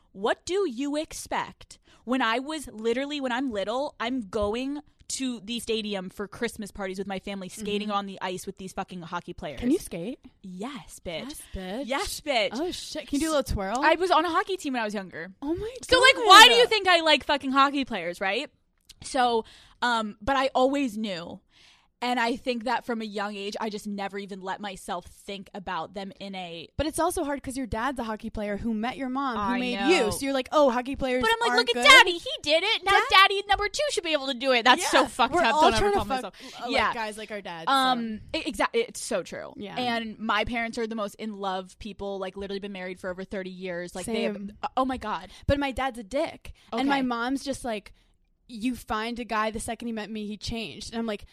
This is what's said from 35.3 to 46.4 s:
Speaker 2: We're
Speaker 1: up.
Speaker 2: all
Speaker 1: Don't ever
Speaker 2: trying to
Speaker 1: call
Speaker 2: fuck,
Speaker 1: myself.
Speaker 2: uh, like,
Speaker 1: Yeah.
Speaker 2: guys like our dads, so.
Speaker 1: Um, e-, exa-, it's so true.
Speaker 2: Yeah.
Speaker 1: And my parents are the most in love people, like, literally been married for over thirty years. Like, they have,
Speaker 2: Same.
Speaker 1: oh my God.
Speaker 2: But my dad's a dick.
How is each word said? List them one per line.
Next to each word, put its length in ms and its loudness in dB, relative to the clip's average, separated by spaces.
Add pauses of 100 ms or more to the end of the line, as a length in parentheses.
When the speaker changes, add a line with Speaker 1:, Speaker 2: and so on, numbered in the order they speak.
Speaker 2:
We're 120 4
Speaker 1:
up. 100 4
Speaker 2:
all 80 6
Speaker 1:
Don't 120 8
ever 60 4
Speaker 2:
trying 120 2
to 40 2
Speaker 1:
call 80 0
Speaker 2:
fuck, 120 -2 (180)
Speaker 1:
myself. 0 - (240)
Speaker 2:
uh, 60 -12
like, 80 -4
Speaker 1:
Yeah. 200 2
Speaker 2:
guys 240 -6
like 140 -12
our 100 -8
dads, 280 -8
so. 40 4
Speaker 1:
Um, 480 0 (140)
e-, 180 -4
exa-, 220 0
it's 260 -2
so 220 -4
true. 340 -12
Speaker 2:
Yeah. 220 -12
Speaker 1:
And 400 -4
my 260 0
parents 320 -4
are 100 -2
the 100 -8
most 180 -6
in 240 -10
love 400 -6
people, 400 -10
like, 180 -8
literally 240 -8
been 120 -10
married 280 -10
for 80 -8
over 160 -8
thirty 260 -8
years. 440 -8
Like, 100 -8
they 200 -2
have, 120 -2
Speaker 2:
Same. 160 -12 (240)
Speaker 1:
oh 80 2
my 140 -4
God. 320 -8 (160)
Speaker 2:
But 120 2
my 140 -2
dad's 260 -4
a 60 -10
dick. 480 -6 (180)